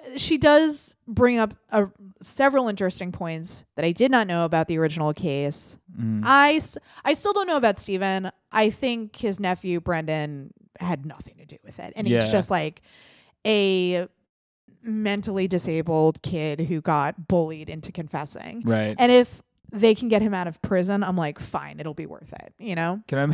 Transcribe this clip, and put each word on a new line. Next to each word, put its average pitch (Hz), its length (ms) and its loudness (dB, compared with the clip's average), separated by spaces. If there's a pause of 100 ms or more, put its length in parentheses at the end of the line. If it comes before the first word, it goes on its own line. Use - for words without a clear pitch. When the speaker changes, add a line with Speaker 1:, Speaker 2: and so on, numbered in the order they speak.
(160)
Speaker 1:
she 302 220 2
does 294 580 4 (100)
bring 240 320 4
up 214 160 2 (160)
a, 202 200 2 (320)
several 269 480 2
interesting 185 420 -4
points 165 540 -8 (100)
that 147 80 -2
I 170 80 2
did 233 180 4
not 240 160 4
know 170 200 0
about 160 240 0
the 165 80 -2
original 156 360 0
case. 143 640 -4 (220)
Speaker 2:
Mm. 113 240 -2
Speaker 1:
I 277 320 6
s-, - 220 -4 (260)
I 285 100 2
still 403 200 -2
don't 392 120 0
know 330 120 0
about 226 200 2
Steven. 190 540 -4 (220)
I 220 160 4
think 226 480 -4
his 196 200 -4
nephew, 180 440 -2
Brendan, 156 720 -4 (260)
had 165 260 -4
nothing - 340 -16
to - 60 -20
do - 200 -20
with - 140 -20
it. - 180 -14
And 214 100 -4
he's 117 160 4
Speaker 2:
Yeah. 110 80 0
Speaker 1:
just, 196 180 2
like, 156 320 -2 (640)
a 185 600 2 (760)
mentally 208 680 -2
disabled 160 720 2
kid 156 400 -4
who 165 180 -2
got 151 480 -2
bullied 160 420 0
into 160 220 -12
confessing. 156 760 -10
Speaker 2:
Right. 107 320 0
Speaker 1:
And 247 140 4
if 247 300 4 (320)
they 220 200 4
can 240 140 -4
get 214 140 4
him 214 120 0
out 180 140 -4
of 160 140 -10
prison, 202 420 0
I'm 185 140 -2
like, 151 220 -2
"Fine, 143 420 -10
it'll 151 140 -10
be 160 100 -10
worth - 280 -18
it," - 260 -18
you 196 160 -8
know? 170 320 -2
Speaker 2:
Can 139 100 -2 (160)